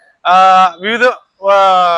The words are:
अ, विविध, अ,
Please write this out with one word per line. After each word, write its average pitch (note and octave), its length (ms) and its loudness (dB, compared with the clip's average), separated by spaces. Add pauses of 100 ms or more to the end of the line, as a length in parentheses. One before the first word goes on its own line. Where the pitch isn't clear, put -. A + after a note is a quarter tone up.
(220)
अ, F3 100 -2 (460)
विविध, G#3 240 -4 (380)
अ, G3 120 -2 (440)